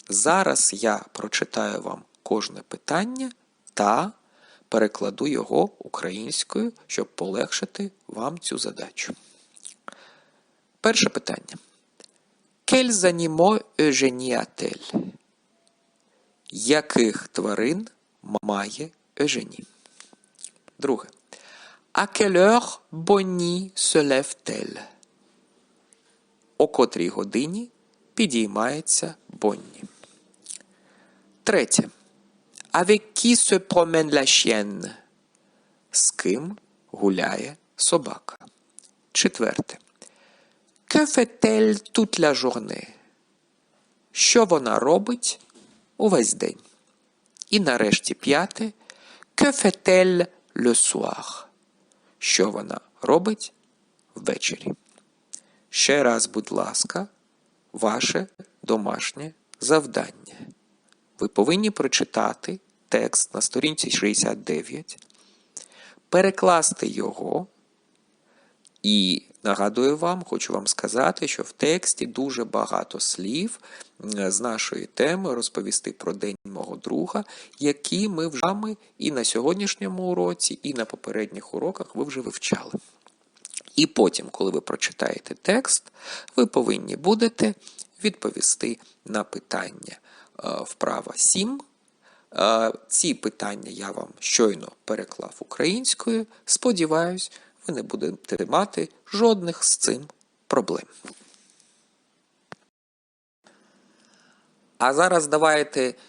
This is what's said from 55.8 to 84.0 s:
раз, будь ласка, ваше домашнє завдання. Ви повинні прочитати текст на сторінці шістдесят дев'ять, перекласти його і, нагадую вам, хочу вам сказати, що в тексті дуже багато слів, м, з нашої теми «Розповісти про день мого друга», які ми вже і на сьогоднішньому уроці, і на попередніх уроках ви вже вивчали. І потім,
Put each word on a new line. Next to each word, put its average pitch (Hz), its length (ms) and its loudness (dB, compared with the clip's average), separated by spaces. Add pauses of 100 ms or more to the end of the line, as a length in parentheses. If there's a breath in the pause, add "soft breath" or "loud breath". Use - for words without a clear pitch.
раз, 117 240 4
будь - 260 -6
ласка, - 560 -4 (640)
ваше 113 540 0 (360)
домашнє 113 720 -4 (280)
завдання. 135 760 -2 (840)
Ви 104 100 -4
повинні 180 420 2
прочитати 131 920 -2 (280)
текст - 460 0
на 110 60 -6
сторінці 151 500 -2
шістдесят - 520 0
дев'ять, - 640 -8 (1000 loud breath)
перекласти 185 800 4
його - 600 -4 (1400 soft breath)
і, 101 400 2 (200)
нагадую 107 540 2
вам, 175 260 -2
хочу - 300 -6
вам 98 140 -4
сказати, 120 640 0
що - 140 -6
в - 100 -18
тексті 151 540 0
дуже 123 380 -4
багато - 560 -4
слів, 135 600 -4 (440 loud breath)
м, 101 260 -2
з 98 100 0
нашої 113 460 -4
теми 165 480 0
«Розповісти 104 580 -4
про - 200 -6
день 101 320 -6
мого 98 320 -12
друга», 175 480 -4 (340 loud breath)
які 170 500 -2
ми 165 200 -4
вже 196 480 -4 (220 soft breath)
і - 120 -2
на 127 140 -2
сьогоднішньому 185 760 -2
уроці, 180 600 -2
і 143 120 -6
на 117 100 -4
попередніх 107 720 -8
уроках - 420 -6
ви 139 80 -2
вже 135 160 -8
вивчали. - 520 -4 (1040)
І 156 100 6
потім, 107 440 2